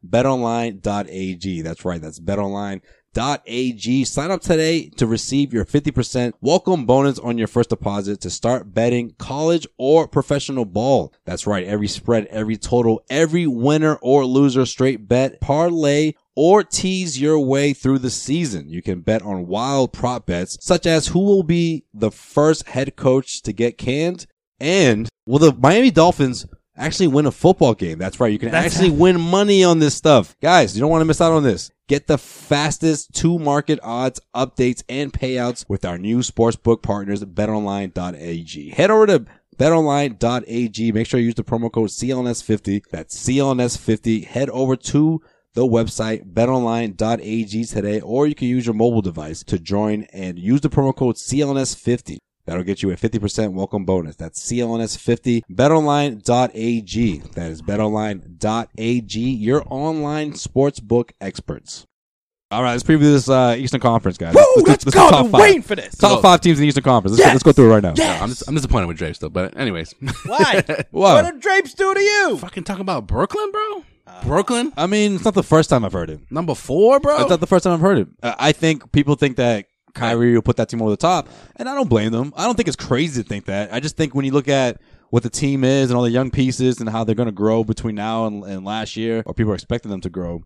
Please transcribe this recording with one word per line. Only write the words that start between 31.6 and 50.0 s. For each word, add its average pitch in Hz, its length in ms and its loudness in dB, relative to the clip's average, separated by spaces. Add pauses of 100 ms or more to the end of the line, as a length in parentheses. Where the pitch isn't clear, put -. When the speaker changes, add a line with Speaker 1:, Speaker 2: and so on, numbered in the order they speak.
Speaker 1:
Get - 180 -2
the 151 140 0
fastest - 960 -4
to 170 240 0
market 147 420 0
odds, 123 380 -6 (160)
updates, 127 540 -2
and 135 220 -6
payouts 123 560 -6
with 98 180 -4
our 87 120 -6
new 107 220 -2
sportsbook 117 640 0
partners, 101 400 -4
bet 98 260 -4
online 101 460 -4
dot 90 200 -8
A 85 280 -10
G. 107 260 -16
Head 202 220 2
over 220 160 6
to 156 180 2 (320)
bet 147 140 2
online 143 480 0
dot 117 280 -2
A 117 200 -4
G. 110 240 -2
Make 113 160 -2
sure 127 120 -2
you 120 80 2
use 117 80 -2
the 110 80 -8
promo 117 280 -4
code 110 180 -2
C 123 220 -6
L 127 80 -2
N 123 80 -2
S 117 140 -6
fifty. 101 500 -2
That's - 260 -14
C 131 220 -2
L 139 120 2
N 127 80 0
S 120 180 -2
fifty. 113 440 -2
Head 131 300 -4
over 131 240 0
to 156 460 0 (320)
the 123 120 0
website, 110 600 -2
bet 110 240 0
online 117 440 -2
dot 110 300 -2
A 113 220 -4
G 110 200 -6
today, 104 360 -4
or 127 260 0
you 147 80 -2
can 127 140 -4
use 123 160 -2
your 117 100 -2
mobile 113 260 2
device 80 440 -8
to 101 120 -4
join 104 460 -2 (100)